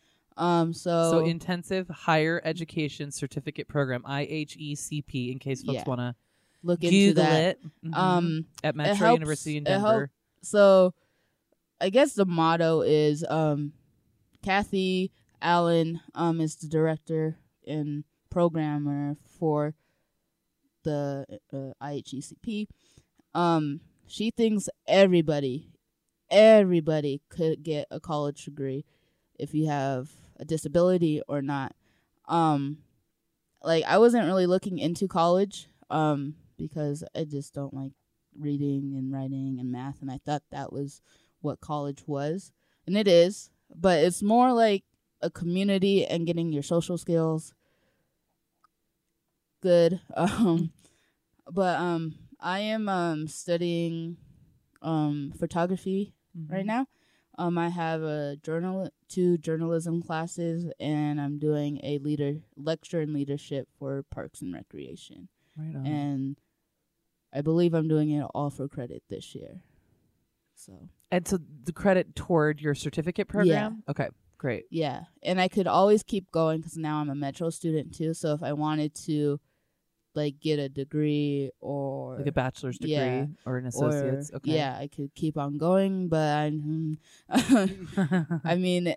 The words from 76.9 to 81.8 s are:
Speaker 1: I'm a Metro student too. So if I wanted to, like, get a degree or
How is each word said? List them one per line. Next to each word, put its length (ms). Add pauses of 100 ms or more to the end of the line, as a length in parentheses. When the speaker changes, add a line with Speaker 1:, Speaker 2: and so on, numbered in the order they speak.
Speaker 1:
I'm 100
a 40
Metro 360
student 440
too. 200
So 200
if 80
I 100
wanted 420 (120)
to, 340 (720)
like, 260
get 200
a 80
degree 800 (100)
or 580